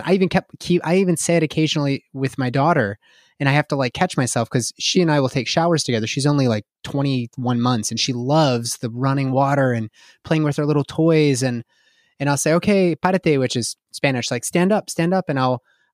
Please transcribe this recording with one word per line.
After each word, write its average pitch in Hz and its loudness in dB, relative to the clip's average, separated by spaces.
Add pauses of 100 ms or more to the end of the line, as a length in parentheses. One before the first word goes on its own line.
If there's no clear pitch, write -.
I 165 0
even 190 2
kept, - -4
keep, 175 0
I 165 0
even 180 2
say 170 0
it 160 2
occasionally 147 -2
with 135 -6
my 127 -2
daughter, 135 0 (420)
and 143 2
I 135 4
have 147 2
to, 151 -4
like, 131 -2
catch - -2
myself 120 0
'cause 123 -2
she - 0
and 170 4
I 147 2
will 135 2
take 123 -4
showers 165 0
together. 113 -2
She's 131 -2
only, 147 2
like, 110 0 (180)
twenty-one 127 -4
months, 120 0
and 113 -8
she - -2
loves 123 0
the 120 -6
running 135 -2
water 135 2
and 110 -4 (320)
playing 156 0
with 143 -2
her 151 -2
little 143 0
toys. 156 2
And, 120 -2 (560)
and 139 0
I'll 143 0
say, 151 0
"Okay, 180 2
párate," 170 0
which 127 -2
is 117 -4 (160)
Spanish, 131 -2
like, 123 -6
"Stand 180 2
up, 214 -2
stand 170 -2
up." 190 0
And 147 -2
I'll, 127 0 (300)